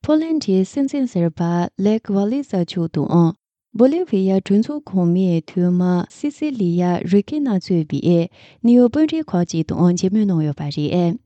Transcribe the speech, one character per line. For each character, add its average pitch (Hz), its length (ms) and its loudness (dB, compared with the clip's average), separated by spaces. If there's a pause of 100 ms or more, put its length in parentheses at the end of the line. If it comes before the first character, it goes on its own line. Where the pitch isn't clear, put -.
波 302 160 0
兰 320 240 -2
籍 190 240 2
深 269 240 -4
圳 269 180 -2
市 170 220 0
把 175 480 -2
Lake 214 280 0
Walesa 202 600 -2
球 165 240 -6
动。 165 460 2 (420)
Bolivia 214 640 2
准 202 220 0
祖 294 180 -6
孔 185 260 -2
明 175 360 2
图 180 280 -2
马 180 400 0
西 - 200 -6
西 302 200 -6
里 185 260 -2
亚 180 240 0
瑞 185 200 2
克 294 200 -6
纳 240 180 -2
最 175 260 -2
比， 170 460 0 (320)
你 233 100 4
有 247 160 6
本 302 180 0
地 320 160 -4
科 175 220 -2
技 165 180 -4
东 - 160 -4
欧 175 140 4
界 180 160 -2
面 208 180 0
农 170 160 0
业 147 100 -2
发 143 180 -8
展。 170 560 -2